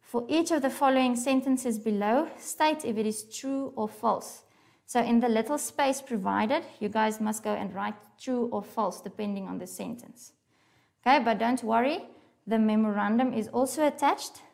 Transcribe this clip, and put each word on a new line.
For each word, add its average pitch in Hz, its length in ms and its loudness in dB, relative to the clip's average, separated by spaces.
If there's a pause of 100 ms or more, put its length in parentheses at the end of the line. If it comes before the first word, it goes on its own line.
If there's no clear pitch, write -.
for 240 260 -4
each 330 240 2
of 302 120 2
the 269 60 2
following 262 460 4
sentences 262 640 2
below, 214 500 2 (120)
state 311 440 0
if 226 140 -2
it 220 80 0
is 214 180 -4
true 269 520 -6
or 214 120 -2
false. - 540 -4 (460)
So - 140 0
in 233 200 4
the 240 80 2
little 226 280 0
space - 440 -2
provided, 214 640 0 (180)
you 208 80 -4
guys 220 320 0
must 214 220 -4
go 214 100 -2
and 202 200 -6
write 202 200 -6 (260)
true 240 320 -2
or 208 100 -4
false, 202 380 -4
depending 202 480 -8
on 185 100 -8
the 180 100 -10
sentence. - 680 -14 (720)
Okay, 262 180 6
but 226 140 2
don't 240 260 0
worry, 247 400 2 (420)
the 220 140 0
memorandum 214 760 2
is 220 140 -2
also 262 400 0
attached - 540 0 (120)